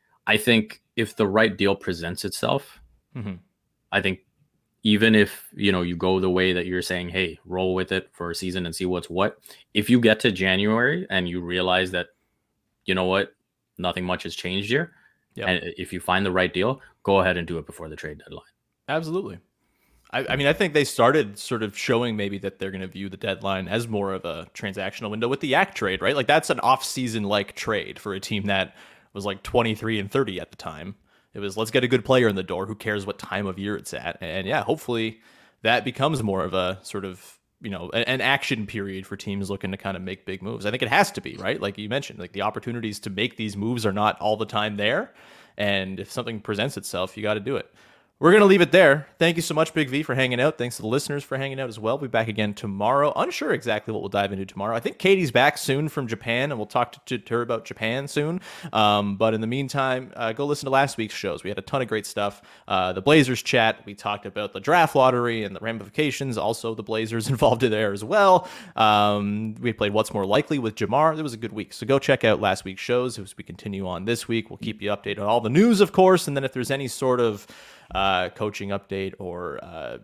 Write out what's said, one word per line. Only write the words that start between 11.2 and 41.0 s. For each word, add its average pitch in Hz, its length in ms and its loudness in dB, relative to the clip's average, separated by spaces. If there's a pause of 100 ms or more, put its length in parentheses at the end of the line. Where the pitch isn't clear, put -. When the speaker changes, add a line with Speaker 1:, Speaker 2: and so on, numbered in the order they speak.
Speaker 1:
you 87 120 -6
realize 90 500 0
that, 87 200 -4 (760)
you 95 100 0
know 92 120 2
what, 95 280 0 (440)
nothing 90 260 -2
much 90 180 -2
has 82 140 -10
changed 95 340 -4
here, 156 220 0 (420)
Speaker 2:
Yep. 101 140 -4
Speaker 1:
and 87 280 -2
if 92 160 -10
you 90 60 -8
find 92 260 0
the 92 60 0
right 90 240 0
deal, 113 260 0 (220)
go 98 160 4
ahead 92 180 2
and 85 120 -6
do 85 100 -6
it 78 80 -10
before 80 220 -16
the 76 80 -14
trade 76 220 -14
deadline. - 360 -20 (340)
Speaker 2:
Absolutely. 160 520 -6 (720)
I, 131 160 -4
I 127 80 0
mean, 139 100 0
I 147 60 6
think 165 200 0
they 147 120 4
started 123 520 4
sort 113 280 -4
of 101 120 -6
showing 120 380 0
maybe 101 240 -4
that 95 220 -8
they're 95 100 -6
gonna 95 160 -8
view 95 220 -10
the 92 80 -12
deadline 95 500 -4
as 117 220 -2
more 101 260 -2
of 90 100 -8
a 85 300 -8
transactional 101 560 -8
window 110 160 -2
with 131 140 -2
the 151 80 -4
Yak 170 260 2
trade, 95 260 -2
right? 110 140 2
Like, 131 140 0
that's 156 200 4
an 135 120 0
off-season-like 110 960 0
trade 98 420 -4
for 101 160 -8
a 95 60 -8
team 101 260 -4
that 95 300 0 (380)
was, 101 120 -8
like, 98 160 -6
twenty-three 113 560 0
and 101 100 -4
thirty 104 300 -2
at - 140 -12
the - 40 -20
time. 80 380 -14 (400)
It 107 60 -10
was, 98 140 -6
"Let's 110 160 -2
get 127 140 4
a 123 40 0
good 123 140 2
player 127 260 4
in 101 60 2
the 95 80 -2
door. 92 220 -6
Who 107 100 -8
cares 104 300 -4
what 101 140 -8
time 101 280 -6
of 95 120 -6
year 101 180 -4
it's - 160 -12
at?" 73 300 -8
And, 90 240 -6
yeah, 123 160 -2
hopefully 113 580 -4 (400)
that 113 240 2
becomes 131 380 0
more 95 200 0
of 90 120 -4
a 92 260 0
sort 98 240 -10
of, - 340 -16 (220)
you - 80 -12
know, 90 240 -10
a-, 117 160 0
an 127 140 -2
action 127 440 0
period 98 400 -8
for 98 120 -10
teams 98 320 -6
looking 98 200 -6
to 98 60 -6
kinda 95 240 -8
make 95 240 -10
big 95 160 -8
moves. 101 240 -10
I 104 60 0
think 120 120 -2
it 117 60 0
has 170 240 4